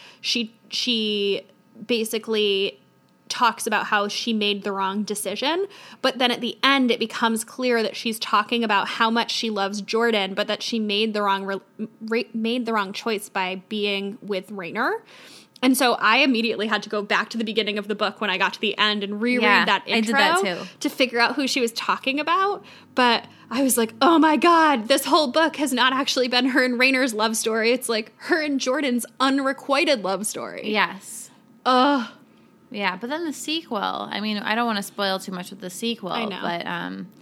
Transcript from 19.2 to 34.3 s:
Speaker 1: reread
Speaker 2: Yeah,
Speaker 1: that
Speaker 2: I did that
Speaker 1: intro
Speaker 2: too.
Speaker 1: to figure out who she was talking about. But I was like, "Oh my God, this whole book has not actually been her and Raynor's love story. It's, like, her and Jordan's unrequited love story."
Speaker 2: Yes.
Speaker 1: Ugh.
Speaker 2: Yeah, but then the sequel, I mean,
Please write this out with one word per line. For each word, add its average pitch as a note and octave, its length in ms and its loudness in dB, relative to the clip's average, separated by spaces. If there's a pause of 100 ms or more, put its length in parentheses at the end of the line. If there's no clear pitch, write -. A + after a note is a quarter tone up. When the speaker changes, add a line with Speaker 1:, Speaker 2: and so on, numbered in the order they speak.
Speaker 1:
reread A#3+ 220 2
Speaker 2:
Yeah, G3 220 6
Speaker 1:
that G3 220 2
Speaker 2:
I A3+ 140 2
did A3+ 140 0
that D4+ 240 4
Speaker 1:
intro F#3+ 240 -2
Speaker 2:
too. F#3+ 60 -12 (100)
Speaker 1:
to D4 100 -2
figure A#3+ 300 0
out B3 160 2
who C#4 120 0
she C4+ 140 0
was A#3 120 0
talking C4+ 460 -2
about. F#4 440 0 (320)
But A#3+ 300 4 (260)
I A#3+ 100 0
was C4 160 2
like, A3+ 240 0
"Oh E4 160 6
my D4+ 200 6
God, D4+ 500 4
this C4+ 180 2
whole D4+ 220 4
book D#4 300 2
has C#4 140 -2
not B3+ 220 2
actually C4 360 0
been B3 180 2
her B3+ 160 4
and B3 160 0
Raynor's C4 340 4
love A3 240 0
story. A3 360 0
It's, B3+ 160 -4
like, A3+ 320 -4
her E4 200 0
and D4 180 -2
Jordan's B3+ 460 -2 (140)
unrequited C4+ 840 2
love F#3+ 220 -2
story." G#2+ 460 -8
Speaker 2:
Yes. F#3+ 580 -2 (360)
Speaker 1:
Ugh. C4 440 4 (600)
Speaker 2:
Yeah, F#3+ 260 -2
but A#3 120 -8
then D#4+ 160 -4
the D4 80 -4
sequel, D#4 460 -6
I - 420 -4
mean, G#3+ 160 -2